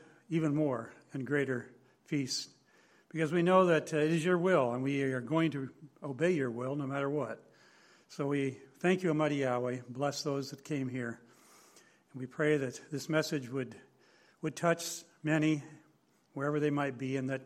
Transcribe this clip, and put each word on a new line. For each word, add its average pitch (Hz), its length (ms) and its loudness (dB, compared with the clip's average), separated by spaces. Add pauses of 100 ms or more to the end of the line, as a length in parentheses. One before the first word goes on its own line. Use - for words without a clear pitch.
(280)
even 156 260 0
more 135 380 -2 (220)
and 131 120 -6
greater 131 400 -2 (380)
feasts, - 440 -4 (640)
because 156 200 -2
we 170 100 4
know 185 240 8
that, 160 260 4
uh, 160 40 0
it 151 160 4
is 160 120 2
your 180 140 4
will, 165 340 4
and 127 120 -2
we 139 180 0
are 131 180 0
going 156 300 0
to 135 180 -6 (320)
obey 147 300 -2
your 139 180 0
will 123 280 -4
no 143 100 -4
matter 139 240 -2
what. 127 320 -4 (680)
So 143 200 -4
we 139 280 0 (220)
thank 185 240 2
you, 180 60 2
Almighty 151 300 4
Yahweh. 127 400 0 (100)
Bless 139 340 -4
those 139 280 -4
that - 120 -14
came 135 260 -4
here. 120 300 -6 (960)
And 127 80 -12
we 131 60 -8
pray 151 320 2
that 127 220 -4 (120)
this 135 160 -8
message 151 420 0
would, 127 240 -6 (680)
would 156 120 -4
touch - 480 0 (220)
many 156 400 2 (720)
wherever 143 260 -2
they 147 100 2
might 139 280 -2
be, 131 180 -4
and 131 140 -2
that 135 160 -4